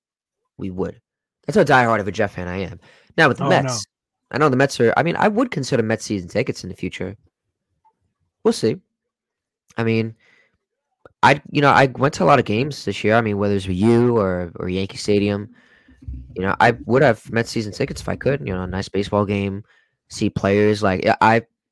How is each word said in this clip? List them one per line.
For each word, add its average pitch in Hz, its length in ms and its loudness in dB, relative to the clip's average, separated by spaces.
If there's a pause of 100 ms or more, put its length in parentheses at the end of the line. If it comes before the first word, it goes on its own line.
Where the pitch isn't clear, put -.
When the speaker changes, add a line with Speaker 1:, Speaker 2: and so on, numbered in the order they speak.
(580)
Speaker 1:
We 95 120 -10
would. 90 320 -8 (460)
That's 151 100 0
how 190 60 6
diehard 123 360 4
of 98 80 -4
a 104 40 -6
Jet 101 160 -2
fan 90 200 -10
I 90 100 -8
am. 92 220 -10 (380)
Now 160 120 4
with 117 80 0
the - 80 -6
Speaker 2:
Oh, 139 40 -2
Speaker 1:
Mets, 143 160 2
Speaker 2:
no. 123 120 -4 (520)
Speaker 1:
I - 80 -6
know 151 120 4
the 127 60 0
Mets 139 240 2
are, 117 160 4
I - 60 4
mean, 165 140 0
I - 120 2
would 226 220 0
consider 131 320 -2
Mets 110 240 -4
season 90 240 -6
tickets - 340 -4
in 92 60 -12
the 90 60 -12
future. 92 420 -10 (1300)
We'll 226 100 2
see. 117 220 0 (1000)
I 117 80 -4
mean, 113 320 -2 (1080)
I, 147 260 4
you 147 120 0
know, 139 100 6
I 123 160 6
went 131 280 -2
to - 80 -2
a - 20 2
lot 143 120 6
of 113 80 2
games 127 400 -4
this - 180 -6
year. 104 120 4
I 117 60 4
mean, 104 180 -2
whether 101 160 0
it's 95 120 -4
with 92 100 -4
you 117 380 4
or, 90 420 -2
or 92 120 -6
Yankee 95 280 -4
Stadium, 101 520 0 (840)
you 90 80 -6
know, 95 160 -2
I 117 260 4
would 123 160 2
have 123 300 0
Mets 117 180 -2
season 104 240 -6
tickets - 280 -6
if - 60 -10
I 95 80 -4
could. 143 260 -4
You 113 120 -6
know, 92 80 -6
a 92 60 -8
nice 92 200 -6
baseball 101 380 -2
game, 101 380 -4 (460)
see 104 200 -4
players. 104 540 0
Like, 95 200 0
yeah, 104 180 2
I, 113 200 4 (300)